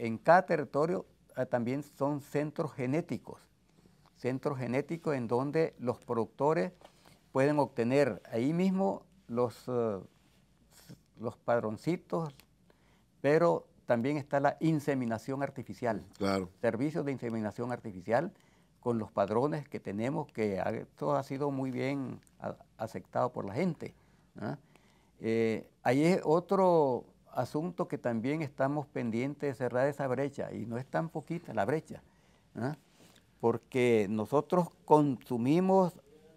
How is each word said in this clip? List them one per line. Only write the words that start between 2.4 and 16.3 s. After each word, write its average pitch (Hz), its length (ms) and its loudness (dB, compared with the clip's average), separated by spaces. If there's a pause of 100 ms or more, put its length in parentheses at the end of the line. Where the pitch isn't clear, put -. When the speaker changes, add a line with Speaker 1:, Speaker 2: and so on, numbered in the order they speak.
Speaker 1:
genéticos, 131 640 -4 (800)
centros 131 400 -4
genéticos 143 580 -4
en 120 120 -4
donde 139 520 0
los 120 200 -4
productores 151 760 0 (580)
pueden 147 280 4
obtener 127 600 2 (100)
ahí 123 220 0
mismo 190 500 2 (240)
los, 120 400 -2
eh, 113 320 -2 (1200)
los 113 180 -8
padroncitos, 139 960 -2 (880)
pero 160 460 4 (180)
también 127 320 2
está 139 220 -2
la 139 200 2
inseminación 135 800 0
artificial. 110 640 -4 (140)
Speaker 2:
Claro. 98 320 0 (120)